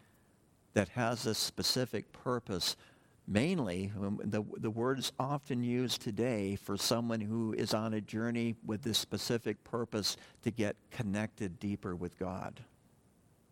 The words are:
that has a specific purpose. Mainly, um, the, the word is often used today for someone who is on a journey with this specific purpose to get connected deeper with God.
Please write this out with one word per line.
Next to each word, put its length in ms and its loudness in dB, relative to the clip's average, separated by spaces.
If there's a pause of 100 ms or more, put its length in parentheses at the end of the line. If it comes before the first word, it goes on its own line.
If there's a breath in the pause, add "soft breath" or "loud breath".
(720 soft breath)
that 160 4
has 360 0
a 80 4
specific 760 0
purpose. 640 -2 (500 loud breath)
Mainly, 640 2 (120)
um, 200 -2
the, 220 0 (140)
the 120 0
word 300 2
is 180 -4
often 460 -2
used 380 0
today 560 2
for 180 -4
someone 460 2
who 320 0
is 200 2
on 200 2
a 80 0
journey 540 0 (100)
with 160 -2
this 160 0
specific 680 0
purpose 540 -2 (240 loud breath)
to 100 2
get 240 0 (160)
connected 680 -2
deeper 380 -2
with 240 -6
God. 400 -4 (920)